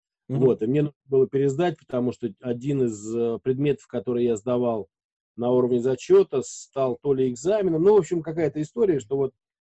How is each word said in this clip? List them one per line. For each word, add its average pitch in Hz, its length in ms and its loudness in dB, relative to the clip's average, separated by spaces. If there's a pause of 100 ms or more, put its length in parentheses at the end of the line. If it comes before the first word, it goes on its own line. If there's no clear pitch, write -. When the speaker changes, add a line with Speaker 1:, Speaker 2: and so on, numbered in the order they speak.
(280)
Speaker 1:
Мгм. 135 160 -4
Speaker 2:
Вот, 117 180 4
и 110 40 -2
мне 143 160 2
нужно 147 120 -6 (120)
было 135 220 2
пересдать, 139 500 -2
потому 123 340 -4
что 113 280 -8
один 127 440 -4
из, 110 300 -6
э, 117 280 -2
предметов, 131 440 -2
который 120 380 -4
я 117 120 2
сдавал 120 520 -2 (480)
на 120 140 -2
уровне 123 300 2
зачёта, 135 640 2
стал - 600 -6
то 143 120 0
ли 131 160 0
экзаменом, 165 520 -2
ну, 202 120 6
в 208 40 8
общем, 170 240 -2
какая-то 156 400 -4
история, 180 380 0
что - 180 -6
вот 135 160 -2 (300)